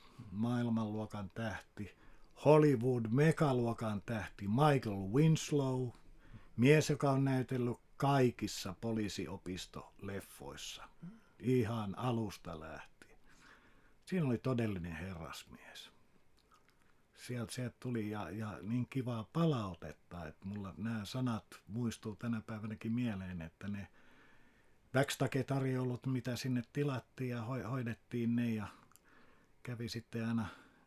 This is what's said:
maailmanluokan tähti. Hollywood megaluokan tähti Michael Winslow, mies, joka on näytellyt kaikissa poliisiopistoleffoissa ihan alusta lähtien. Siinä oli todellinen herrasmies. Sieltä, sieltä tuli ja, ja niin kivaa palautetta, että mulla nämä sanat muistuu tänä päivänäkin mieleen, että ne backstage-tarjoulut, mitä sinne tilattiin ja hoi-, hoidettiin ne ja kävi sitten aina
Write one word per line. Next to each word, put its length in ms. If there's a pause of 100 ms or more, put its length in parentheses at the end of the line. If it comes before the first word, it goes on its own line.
(320)
maailmanluokan 1000
tähti. 600 (480)
Hollywood 640
megaluokan 920
tähti 460
Michael 640
Winslow, 760 (680)
mies, 340
joka 200
on 140
näytellyt 540 (180)
kaikissa 840
poliisiopistoleffoissa 2000 (500)
ihan 600
alusta 640
lähtien. 580 (840)
Siinä 220
oli 120
todellinen 580
herrasmies. 920 (1200)
Sieltä, 380
sieltä 280
tuli 300
ja, 200
ja 320
niin 240
kivaa 460
palautetta, 920
että 200
mulla 300
nämä 280
sanat 400 (220)
muistuu 500
tänä 300
päivänäkin 460
mieleen, 500
että 260
ne 200 (1040)
backstage-tarjoulut, 1120
mitä 300
sinne 260 (100)
tilattiin 580
ja 120
hoi-, 200
hoidettiin 720
ne 140
ja 160 (960)
kävi 260
sitten 400
aina 180 (400)